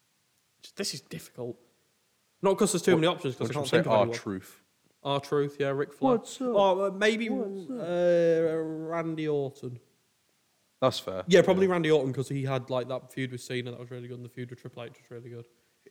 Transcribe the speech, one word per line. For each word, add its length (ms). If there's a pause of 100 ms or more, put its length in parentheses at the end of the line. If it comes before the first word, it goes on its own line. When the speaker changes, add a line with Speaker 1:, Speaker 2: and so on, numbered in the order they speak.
(760)
Speaker 1:
this 180
is 80
difficult. 560 (840)
Not 180
'cause 140
there's 100
too 80
Speaker 2:
What, 100
Speaker 1:
many 60
options, 280
'cause 140
I 0
Speaker 2:
what 40
Speaker 1:
can't 140
Speaker 2:
should 60
we 100
Speaker 1:
think 40
of 40
Speaker 2:
say? 100
Speaker 1:
anyone. 140
Speaker 2:
R-Truth. 460 (420)
Speaker 1:
R-Truth, 560
yeah, 100
Ric 240
Flair. 240
Speaker 2:
What's 240
up? 140
Speaker 1:
Or, 320
uh, 40
maybe, 380
Speaker 2:
What's 420
up? 80
Speaker 1:
uh, 800
Randy 680
Orton. 520 (1000)
Speaker 2:
That's 180
fair. 280
Speaker 1:
Yeah, 140
probably 260
Speaker 2:
Yeah. 60
Speaker 1:
Randy 160
Orton, 240
'cause 160
he 140
had, 260
like, 200
that 220
feud 200
with 100
Cena 300
that 80
was 100
really 180
good, 100
and 80
the 40
feud 220
with 80
Triple 240
H 160
was 100
really 200
good. 160 (460)